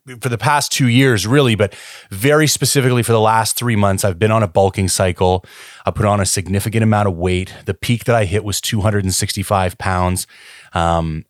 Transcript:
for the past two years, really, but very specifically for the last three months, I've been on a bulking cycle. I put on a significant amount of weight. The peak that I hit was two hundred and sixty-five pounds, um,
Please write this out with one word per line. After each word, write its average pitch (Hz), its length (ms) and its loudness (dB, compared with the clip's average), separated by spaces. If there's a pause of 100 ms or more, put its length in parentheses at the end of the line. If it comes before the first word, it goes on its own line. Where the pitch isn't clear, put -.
(220)
for 127 80 -2
the 117 80 -2
past 147 340 0
two 135 160 2
years, 120 400 4
really, 131 280 2
but 101 200 0 (340)
very 143 380 2
specifically 127 560 0
for 117 80 -2
the 113 80 4
last 110 380 2
three 120 180 -2
months, 101 300 2
I've 90 120 -2
been 107 140 2
on 110 100 2
a 104 60 0
bulking 98 400 0
cycle. 92 560 0 (420)
I 95 60 0
put 104 140 -2
on 101 160 2
a 92 40 0
significant 98 560 -2
amount 104 280 2
of 90 60 -4
weight. 90 380 -4 (120)
The 101 80 -4
peak - 320 -4
that 120 100 2
I 113 80 2
hit 101 220 -2
was 101 160 -6
two - 180 -4
hundred 104 240 0
and 92 100 -2
sixty-five 95 640 -2
pounds, 90 500 -2 (440)
um, 82 580 -2